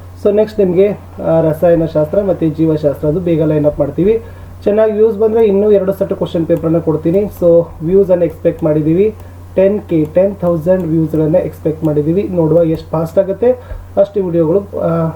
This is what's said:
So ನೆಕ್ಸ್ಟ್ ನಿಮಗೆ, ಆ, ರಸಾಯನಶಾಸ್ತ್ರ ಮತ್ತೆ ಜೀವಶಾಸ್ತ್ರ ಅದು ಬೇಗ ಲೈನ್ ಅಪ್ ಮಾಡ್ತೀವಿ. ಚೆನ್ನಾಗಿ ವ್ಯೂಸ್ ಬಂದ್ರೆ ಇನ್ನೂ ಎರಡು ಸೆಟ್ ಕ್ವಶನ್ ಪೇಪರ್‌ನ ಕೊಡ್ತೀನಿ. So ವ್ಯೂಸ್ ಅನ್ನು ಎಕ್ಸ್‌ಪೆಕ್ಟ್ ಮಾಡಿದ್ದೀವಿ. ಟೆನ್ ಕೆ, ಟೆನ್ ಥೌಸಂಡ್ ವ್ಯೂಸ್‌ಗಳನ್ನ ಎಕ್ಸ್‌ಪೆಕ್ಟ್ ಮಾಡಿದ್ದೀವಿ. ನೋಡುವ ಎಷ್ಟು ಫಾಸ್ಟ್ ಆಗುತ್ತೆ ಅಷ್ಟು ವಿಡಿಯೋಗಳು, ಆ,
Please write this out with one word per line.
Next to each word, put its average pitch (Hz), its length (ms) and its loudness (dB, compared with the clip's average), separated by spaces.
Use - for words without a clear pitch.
So 202 120 2
ನೆಕ್ಸ್ಟ್ 214 240 0
ನಿಮಗೆ, 190 300 2
ಆ, 160 140 2
ರಸಾಯನಶಾಸ್ತ್ರ 160 800 0
ಮತ್ತೆ 170 280 -2
ಜೀವಶಾಸ್ತ್ರ 156 580 -2
ಅದು 151 120 0
ಬೇಗ 170 240 0
ಲೈನ್ 151 220 0
ಅಪ್ 147 140 -2
ಮಾಡ್ತೀವಿ. 170 440 0
ಚೆನ್ನಾಗಿ 214 280 2
ವ್ಯೂಸ್ 214 260 2
ಬಂದ್ರೆ 226 280 2
ಇನ್ನೂ 208 260 2
ಎರಡು 190 220 2
ಸೆಟ್ 196 200 -4
ಕ್ವಶನ್ 170 320 -4
ಪೇಪರ್‌ನ 165 320 0
ಕೊಡ್ತೀನಿ. 165 420 0
So 170 480 2
ವ್ಯೂಸ್ 180 300 2
ಅನ್ನು 175 140 2
ಎಕ್ಸ್‌ಪೆಕ್ಟ್ 160 380 -4
ಮಾಡಿದ್ದೀವಿ. 160 520 2
ಟೆನ್ 196 240 2
ಕೆ, 156 340 -2
ಟೆನ್ 196 220 2
ಥೌಸಂಡ್ 175 480 0
ವ್ಯೂಸ್‌ಗಳನ್ನ 156 520 0
ಎಕ್ಸ್‌ಪೆಕ್ಟ್ 156 480 -4
ಮಾಡಿದ್ದೀವಿ. 160 480 0
ನೋಡುವ 170 320 2
ಎಷ್ಟು 160 260 -2
ಫಾಸ್ಟ್ 165 300 -2
ಆಗುತ್ತೆ 190 320 0
ಅಷ್ಟು 196 260 2
ವಿಡಿಯೋಗಳು, 170 360 2
ಆ, 165 560 -2